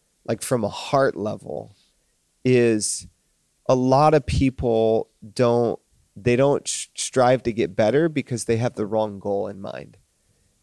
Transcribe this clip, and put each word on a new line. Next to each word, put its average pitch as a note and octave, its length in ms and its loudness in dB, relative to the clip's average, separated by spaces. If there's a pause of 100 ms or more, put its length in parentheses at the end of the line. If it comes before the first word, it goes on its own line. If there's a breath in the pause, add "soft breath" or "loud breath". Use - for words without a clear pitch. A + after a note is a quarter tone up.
(240)
like, A2+ 180 -4
from B2 200 -2
a G2+ 60 0
heart - 480 0
level, G2+ 580 -8 (720)
is A#2 640 2 (600)
a C3 80 4
lot C3 400 4
of D3 120 2
people A2+ 800 0 (260)
don't, A#2+ 440 2 (380)
they A#2 200 0
don't C#3 300 2
sh-, - 280 -8
strive B2+ 500 0
to A#2+ 80 -2
get G2 240 -2
better B2+ 320 2
because B2+ 360 -6
they A#2 140 0
have A#2+ 160 -4
the A2 120 -6
wrong G#2+ 320 -4
goal G2+ 300 -4
in G2 120 -14
mind. - 360 -14 (680)